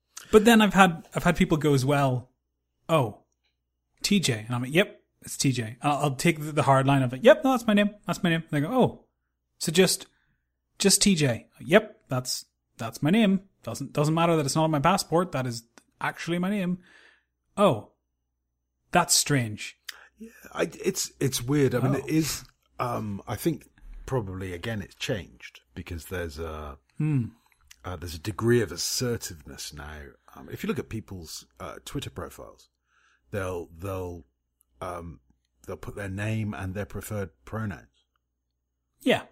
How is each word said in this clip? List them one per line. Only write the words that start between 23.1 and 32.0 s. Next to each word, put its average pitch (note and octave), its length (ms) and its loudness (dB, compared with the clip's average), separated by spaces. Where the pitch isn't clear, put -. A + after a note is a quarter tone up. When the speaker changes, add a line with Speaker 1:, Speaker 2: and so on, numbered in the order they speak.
Speaker 2:
I A2+ 80 -4
think D#3 320 -4
probably, F#2+ 480 -6
again, G#2 280 -6
it's - 140 -14
changed - 640 -8
because E2+ 320 -10
there's E2+ 340 -8
a, D2+ 380 -10
Speaker 1:
Hmm. D3 260 0
Speaker 2:
uh, F#2 120 -8
there's E2 200 -10
a D#2+ 40 -12
degree A2+ 420 0
of G2+ 100 -4
assertiveness E2+ 1040 -8
now. D2+ 260 -14
Um, - 160 -20
if A2+ 120 -12
you G3+ 40 -4
look G#3+ 100 -4
at - 120 -8
people's, F#2 560 -12
uh, F2 240 -12
Twitter - 280 -10